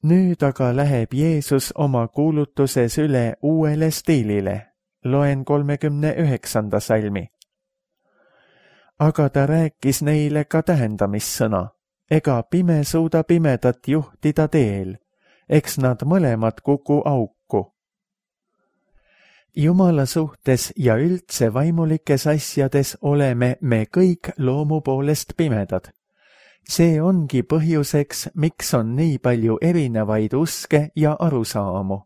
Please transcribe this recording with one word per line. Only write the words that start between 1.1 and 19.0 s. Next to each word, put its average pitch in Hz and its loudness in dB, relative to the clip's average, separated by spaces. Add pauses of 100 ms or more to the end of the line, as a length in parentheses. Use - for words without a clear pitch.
Jeesus 147 0 (100)
oma 131 0
kuulutuses 143 0
üle 131 0
uuele 156 0
stiilile. 104 0 (500)
Loen 135 0
kolmekümne 147 -2
üheksanda 113 -2
salmi. 104 -2 (1800)
Aga 151 2
ta 139 0
rääkis 151 0
neile 151 0
ka 160 -2
tähendamissõna: 107 -2 (420)
"Ega 139 2
pime 170 0
suuda 165 0
pimedat 147 0
juhtida 151 -2
teel, 101 -2 (520)
eks - 0
nad 127 0
mõlemad 127 0
kuku 143 0
auku." 117 -4 (1800)